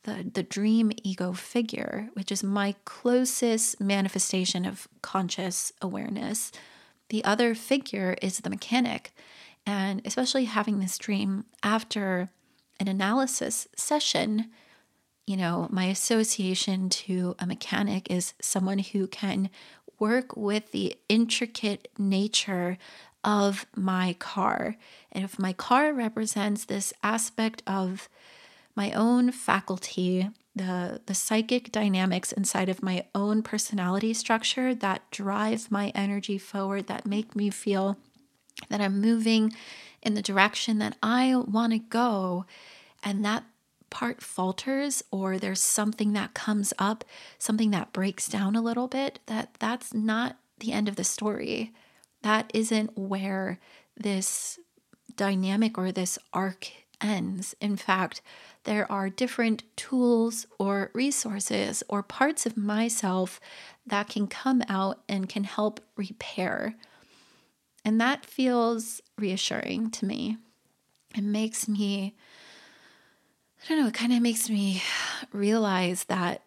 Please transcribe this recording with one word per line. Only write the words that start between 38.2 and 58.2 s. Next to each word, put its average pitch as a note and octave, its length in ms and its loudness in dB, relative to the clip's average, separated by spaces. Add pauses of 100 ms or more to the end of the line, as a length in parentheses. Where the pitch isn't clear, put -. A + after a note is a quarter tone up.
that G#3 120 0
I'm G3 180 2
moving A3 540 4 (480)
in A3 140 0
the G#3 60 -2
direction G3+ 580 4
that G#3+ 220 -2
I B3+ 340 4
wanna A3+ 440 2
go, G3+ 680 0 (580)
and G3+ 220 0
that A3 180 0 (460)
part - 320 -4
falters, C4 880 -2
or F#3+ 260 -2
there's F#3+ 240 -2
something G#3+ 520 2
that G3+ 200 -2
comes G#3 460 0
up, G#3 240 0 (340)
something G#3+ 340 2
that G3 200 -2
breaks F#3+ 360 -2
down G3+ 280 0
a A#3 60 2
little A#3+ 260 -2
bit, C4+ 380 -4
that, - 340 -6
that's A#3 340 -4
not A3 440 0 (220)
the A3 120 -4
end G#3 160 0
of G3+ 80 -2
the F#3+ 80 -4
story. - 680 -2 (480)
That G#3+ 320 2
isn't A3 440 0
where F#3+ 600 -4 (380)
this - 600 -2 (560)
dynamic G3 640 2
or F#3 140 0
this F#3 260 -2 (140)
arc F#3 400 -4 (300)
ends. F#3+ 580 -2
In G3+ 160 -2
fact, F#3+ 460 0 (420)